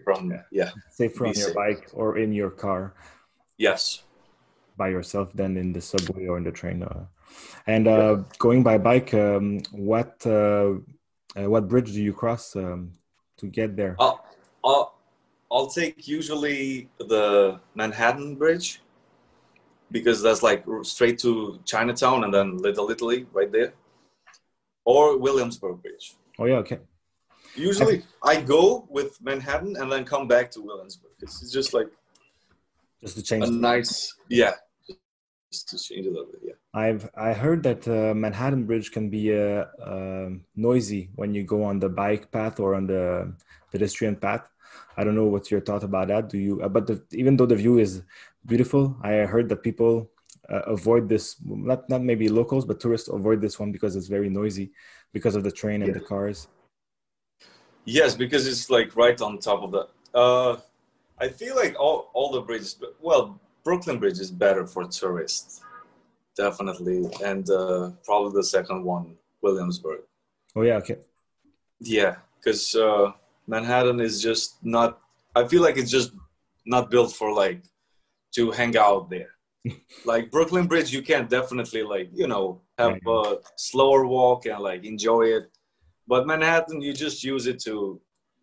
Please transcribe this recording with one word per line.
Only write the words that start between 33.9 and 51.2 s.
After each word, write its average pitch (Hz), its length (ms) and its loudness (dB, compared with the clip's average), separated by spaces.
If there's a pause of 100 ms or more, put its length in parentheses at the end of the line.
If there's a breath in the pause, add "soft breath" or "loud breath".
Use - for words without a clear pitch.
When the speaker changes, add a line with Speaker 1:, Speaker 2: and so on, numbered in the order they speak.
Speaker 1:
yeah. 117 240 4 (1000)
Just - 180 -14
to - 100 -14
change - 260 -10
it 95 40 -2
a - 20 -4
little 80 200 -10
bit, - 120 -20
yeah. - 100 -12 (200)
Speaker 2:
I've, 110 420 -2
I 110 180 -2
heard 147 300 0
that, 120 240 0
uh, 110 260 0
Manhattan 110 520 -2
Bridge 110 260 -2
can 107 180 -4
be, 107 240 0
uh, 104 320 0 (180)
um, 95 600 -10 (100)
noisy 104 600 0
when 104 180 -4
you 101 100 -2
go 104 200 0
on 101 160 -2
the 95 100 0
bike 101 420 -2
path 110 280 -4
or 98 160 2
on 95 120 -2
the 92 460 -2 (380 soft breath)
pedestrian 101 460 -2
path. 101 300 -4 (500 loud breath)
I 104 60 -2
don't 107 120 0
know 110 100 4
what's 101 240 0
your 101 120 0
thought 101 220 -4
about 95 260 -2
that. 107 200 0
Do 104 80 -6
you, 98 240 -2
uh, 101 80 -2
but 101 180 0
the, 107 160 -4 (100)
even 131 240 4
though 123 100 6
the 120 80 6
view 117 240 4
is 92 240 0 (420 loud breath)
beautiful, 127 560 2
I 104 100 -2 (220)
heard 117 160 2
that 104 140 -4
people, 117 480 2 (380)
uh, 98 180 -4
avoid 110 420 2
this, - 340 -2